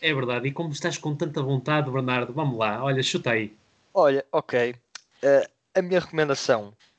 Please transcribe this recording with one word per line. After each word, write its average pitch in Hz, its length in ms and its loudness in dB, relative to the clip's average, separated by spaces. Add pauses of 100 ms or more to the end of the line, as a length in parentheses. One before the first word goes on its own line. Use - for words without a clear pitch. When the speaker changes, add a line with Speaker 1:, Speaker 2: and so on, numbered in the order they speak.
Speaker 1:
É 160 120 0
verdade, 123 340 -2
e 139 40 -2
como 160 200 -6
estás 156 260 -4
com 151 180 -6
tanta 151 260 -4
vontade, 139 480 0
Bernardo, 127 440 -2
vamos 139 240 -2
lá, 110 260 -2
olha, 135 200 0
chuta - 280 -2
aí. 110 240 -2 (380)
Speaker 2:
Olha, 139 380 4
ok. 123 440 0 (460)
Eh, 135 280 6 (260)
a 190 60 4
minha 180 180 2
recomendação 135 760 0 (260)